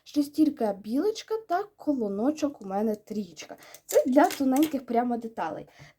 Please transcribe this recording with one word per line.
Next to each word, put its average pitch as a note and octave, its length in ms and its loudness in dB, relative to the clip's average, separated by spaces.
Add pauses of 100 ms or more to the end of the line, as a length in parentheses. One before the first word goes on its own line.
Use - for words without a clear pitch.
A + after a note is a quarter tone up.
шестірка, C#4+ 680 0
білочка C#4 640 -4 (140)
та F4+ 140 0
колоночок C#4 1000 -2
у G3 40 -14
мене G#3 300 -2
трієчка. G3 640 -10 (280)
Це - 220 2
для C#4+ 180 6
тоненьких C#4+ 600 2
прямо A#3+ 320 0
деталей. A3+ 500 -8 (320)